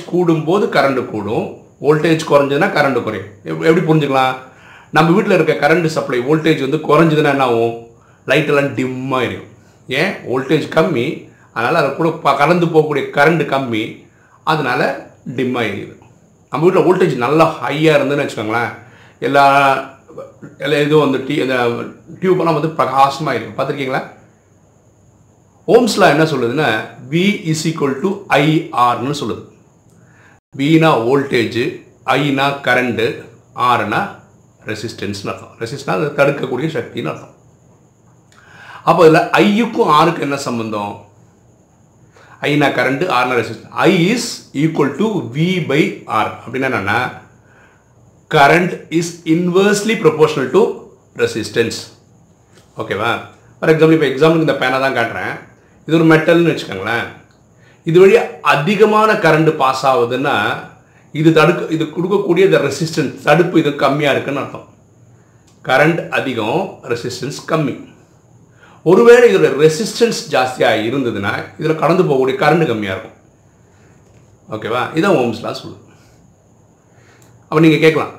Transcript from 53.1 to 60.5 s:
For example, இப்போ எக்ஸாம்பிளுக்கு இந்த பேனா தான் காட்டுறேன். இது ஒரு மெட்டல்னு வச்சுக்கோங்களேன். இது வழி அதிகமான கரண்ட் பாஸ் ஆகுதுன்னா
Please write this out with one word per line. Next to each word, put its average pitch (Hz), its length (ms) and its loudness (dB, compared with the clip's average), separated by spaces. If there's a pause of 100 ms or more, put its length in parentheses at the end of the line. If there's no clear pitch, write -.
For 160 80 2
example, 160 240 6
இப்போ 147 140 2
எக்ஸாம்பிளுக்கு 156 340 2
இந்த 143 140 0
பேனா 131 240 -2
தான் 131 160 -2
காட்டுறேன். 113 540 -6 (380)
இது 165 180 2
ஒரு 160 120 6
மெட்டல்னு 170 300 2
வச்சுக்கோங்களேன். 110 560 -4 (800)
இது 170 160 4
வழி 202 160 8 (240)
அதிகமான 208 720 2
கரண்ட் 156 380 4
பாஸ் 135 360 0
ஆகுதுன்னா 123 680 0 (580)